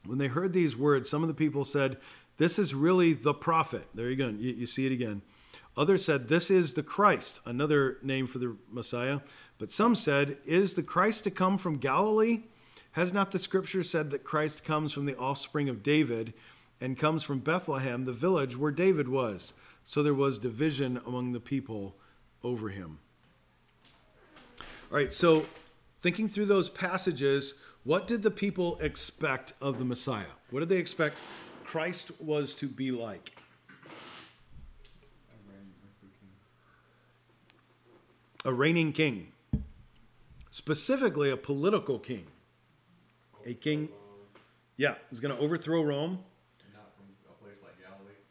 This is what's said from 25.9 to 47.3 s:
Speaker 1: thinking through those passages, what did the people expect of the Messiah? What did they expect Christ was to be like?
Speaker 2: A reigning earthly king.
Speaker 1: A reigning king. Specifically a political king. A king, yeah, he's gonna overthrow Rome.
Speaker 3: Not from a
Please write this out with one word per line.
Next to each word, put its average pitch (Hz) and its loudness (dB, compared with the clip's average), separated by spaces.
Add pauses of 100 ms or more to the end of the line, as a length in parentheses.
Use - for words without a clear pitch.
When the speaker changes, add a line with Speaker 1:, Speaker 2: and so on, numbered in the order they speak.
Speaker 1:
thinking 180 0
through 208 -2
those 196 4
passages, 139 0 (280)
what 175 0
did 220 -2
the 208 2
people 180 -2
expect 147 -4
of 135 -2
the 127 -2
Messiah? 120 -4 (160)
What 127 -4
did 165 -2
they 190 4
expect 160 -2 (480)
Christ 165 -4 (100)
was 147 -2
to 143 -6
be 131 -4
like? 113 -8 (1900)
Speaker 2:
A 107 -20
reigning 98 -20 (100)
earthly 101 -20 (120)
king. 98 -20 (2250)
Speaker 1:
A 131 2
reigning 156 2
king. 120 -2 (1160)
Specifically 156 0
a 127 -2
political 147 0
king. 104 -10 (1160)
A 123 -8
king, 151 -2 (880)
yeah, 131 0 (140)
he's 117 -12
gonna 135 -4
overthrow 160 0
Rome. 151 -2 (540)
Speaker 3:
Not - -20
from 98 -20 (220)
a - -20